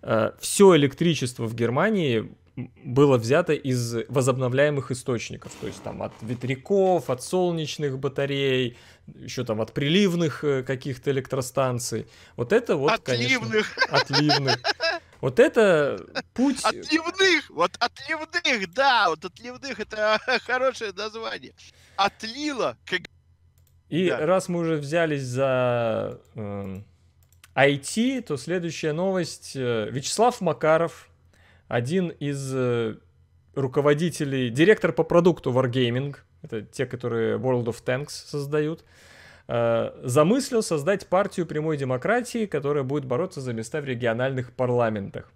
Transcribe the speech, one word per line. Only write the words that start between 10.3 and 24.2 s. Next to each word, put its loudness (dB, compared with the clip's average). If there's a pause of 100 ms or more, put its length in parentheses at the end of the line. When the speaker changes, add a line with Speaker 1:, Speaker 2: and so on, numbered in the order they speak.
Speaker 1:
э, 0
каких-то -4
электростанций. -2 (280)
Вот -2
это 2
вот, 0
конечно, 0
Speaker 2:
Отливных. -2 (140)
Speaker 1:
отливных. 2 (600)
Вот -2
это 4 (340)
путь 0
Speaker 2:
Отливных! 0
Вот 0 (100)
отливных, -4
да! 4
Вот -4
отливных — -12
это 0
<laughs> 0
хорошее -2
название. -10 (440)
Отлило, -2
как -2 (880)
Speaker 1:
И 0
Speaker 2:
Да. -2